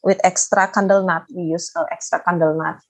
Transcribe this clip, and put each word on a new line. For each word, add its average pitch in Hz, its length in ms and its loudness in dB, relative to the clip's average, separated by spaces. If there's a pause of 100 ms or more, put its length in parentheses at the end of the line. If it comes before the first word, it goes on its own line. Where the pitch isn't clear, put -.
with 190 220 2
extra 190 440 2
candle 196 380 2
nut, 165 180 -2 (100)
we 180 80 -6 (120)
use, 170 220 -8
uh, 165 160 -2
extra - 320 -6
candle 165 320 2
nut 160 220 -6 (120)